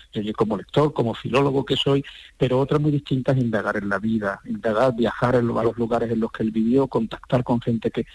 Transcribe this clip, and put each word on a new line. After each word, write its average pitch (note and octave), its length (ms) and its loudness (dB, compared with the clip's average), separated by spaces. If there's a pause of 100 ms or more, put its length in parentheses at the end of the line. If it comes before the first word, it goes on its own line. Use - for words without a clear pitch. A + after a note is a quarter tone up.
(140)
eh, G#2+ 180 -4
como G#2+ 240 0
lector, D3 380 0
como A#2 180 0
filólogo C3 540 0
que - 100 0
soy, C#3 260 2 (360)
pero B2+ 200 2
otra C#3 200 2
muy D3+ 140 2
distinta C#3 400 0
es C3 60 4
indagar G#2+ 380 0
en G2+ 140 -4
la G2 80 0
vida, G#2 480 -2
indagar, A2+ 500 0
viajar A#2+ 380 0
en A#2+ 140 2
lo-, A#2 120 0
a A2+ 40 0
los A2+ 120 0
lugares A#2 340 -2
en A2+ 100 0
los A2+ 120 -2
que - 120 -4
él A2 60 0
vivió, A#2 360 2
contactar B2 580 -2
con A#2+ 160 0
gente A2+ 300 -2
que, - 240 -4